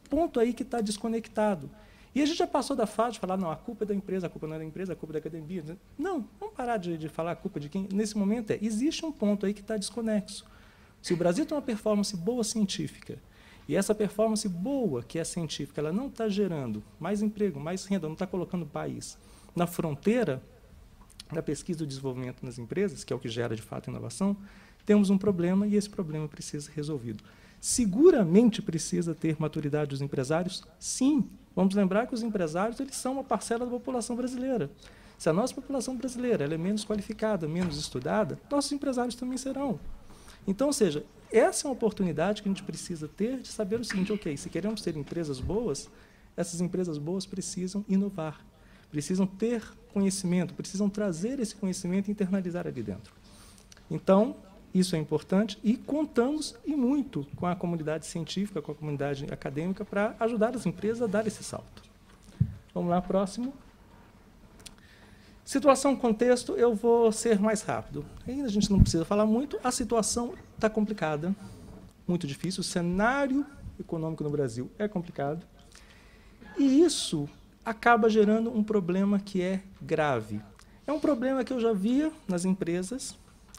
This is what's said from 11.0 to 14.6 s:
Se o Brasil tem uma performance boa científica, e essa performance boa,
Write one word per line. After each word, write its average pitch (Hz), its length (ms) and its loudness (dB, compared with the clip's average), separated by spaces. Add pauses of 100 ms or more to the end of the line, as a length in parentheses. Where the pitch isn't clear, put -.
Se - 100 0
o 170 40 2
Brasil 175 280 4
tem 311 100 -4
uma 285 60 0
performance 208 560 0
boa 226 260 0
científica, - 760 -2 (500)
e 143 60 2
essa 196 180 2
performance 214 560 0
boa, 185 540 -2